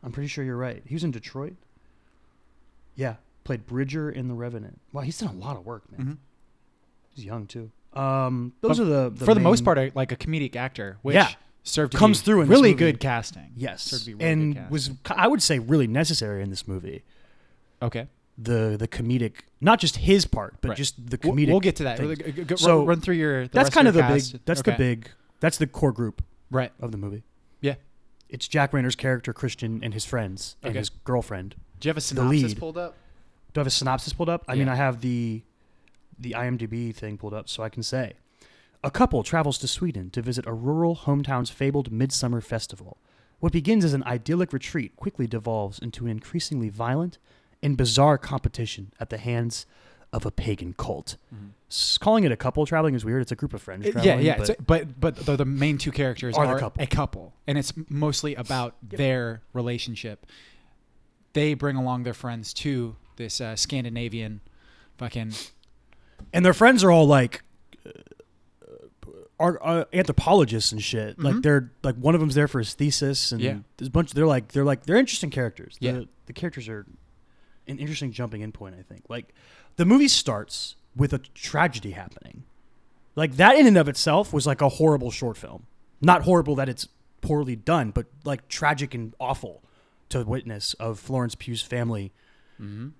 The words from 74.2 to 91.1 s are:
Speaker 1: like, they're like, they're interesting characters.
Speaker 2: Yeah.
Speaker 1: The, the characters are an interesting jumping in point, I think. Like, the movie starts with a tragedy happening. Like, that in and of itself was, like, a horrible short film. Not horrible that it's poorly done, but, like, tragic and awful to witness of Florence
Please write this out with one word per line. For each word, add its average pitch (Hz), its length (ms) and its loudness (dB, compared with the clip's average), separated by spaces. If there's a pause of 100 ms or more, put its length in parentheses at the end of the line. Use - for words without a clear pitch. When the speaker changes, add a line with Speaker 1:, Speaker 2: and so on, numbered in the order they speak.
Speaker 1:
like, 131 260 2
they're 139 100 2
like, 139 220 0
they're 185 120 4
interesting 240 320 0
characters. - 500 -8
Speaker 2:
Yeah. 123 140 -2
Speaker 1:
The, 123 140 -8 (200)
the 123 60 -16
characters 139 360 -8
are 104 160 -12 (840)
an 135 120 -10
interesting 147 320 -6
jumping 107 300 -8
in 107 100 -10
point, 95 280 -16
I - 20 -20
think. 95 280 -20
Like, 117 240 -12 (420)
the 175 100 2
movie 269 220 6
starts - 680 -2 (200)
with 135 180 0
a 135 60 -4
tragedy 127 720 -4
happening. 92 520 -16 (720)
Like, 147 220 -2
that 208 200 10
in 294 100 10
and 208 100 10
of 156 100 6
itself 156 460 0
was, 143 140 2
like, 139 140 0
a 143 80 6
horrible 143 420 2
short 113 260 -6
film. - 280 -16 (360)
Not 170 220 6
horrible 156 320 4
that 135 140 -2
it's - 180 -8 (340)
poorly 147 340 -2
done, 127 360 0
but, 117 160 -2 (160)
like, 139 240 -6
tragic 147 480 -2
and 113 240 -10
awful 123 440 -6 (460)
to 127 140 -2
witness 113 520 -6
of 113 240 -8
Florence 123 360 -4